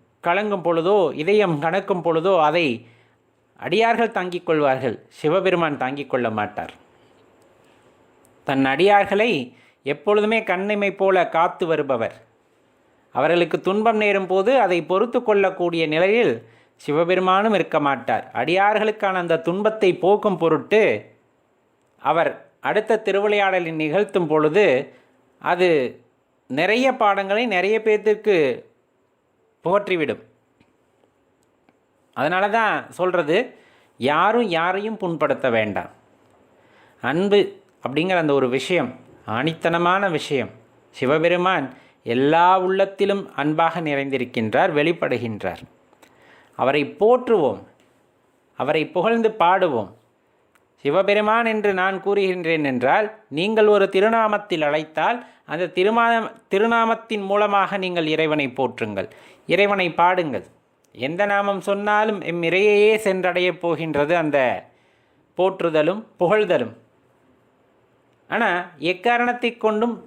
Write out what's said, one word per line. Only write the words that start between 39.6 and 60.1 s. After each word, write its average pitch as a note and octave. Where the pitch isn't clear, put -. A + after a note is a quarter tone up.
விஷயம். C#3+
சிவபெருமான் E3+
எல்லா D#3+
உள்ளத்திலும் G3
அன்பாக D#3
நிறைந்திருக்கின்றார், C#3
வெளிப்படுகின்றார். A#2+
அவரை C#3
போற்றுவோம், G#3
அவரை D3
புகழ்ந்து A3
பாடுவோம். E3+
சிவபெருமான் G3+
என்று G#3+
நான் F#3
கூறுகின்றேன் F3+
என்றால், C#3
நீங்கள் G#3
ஒரு G3+
திருநாமத்தில் G3+
அழைத்தால், D#3
அந்த D#3+
திருமா-, A3+
திருநாமத்தின் A3+
மூலமாக G3+
நீங்கள் F3+
இறைவனை D3+
போற்றுங்கள், A2+
இறைவனை F#3
பாடுங்கள். E3+